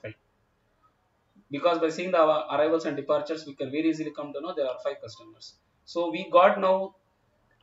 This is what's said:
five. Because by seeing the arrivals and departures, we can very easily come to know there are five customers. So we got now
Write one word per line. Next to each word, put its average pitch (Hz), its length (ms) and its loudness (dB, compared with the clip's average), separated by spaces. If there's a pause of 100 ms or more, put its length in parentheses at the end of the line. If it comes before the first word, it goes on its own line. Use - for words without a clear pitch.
five. 110 120 -14 (1400)
Because 165 280 0
by 160 120 0
seeing 180 220 -6
the 165 100 6
arrivals 156 640 2
and 143 100 -4
departures, 151 500 -4
we 139 80 -14
can 131 160 -8
very 160 200 0
easily 151 200 -4
come 147 220 -12
to 139 80 -12
know 160 140 -8
there 139 140 -2
are 123 140 -8
five 139 200 -6
customers. 113 520 -18 (300)
So 170 260 -4
we - 200 -8
got 196 280 8
now 190 360 0 (680)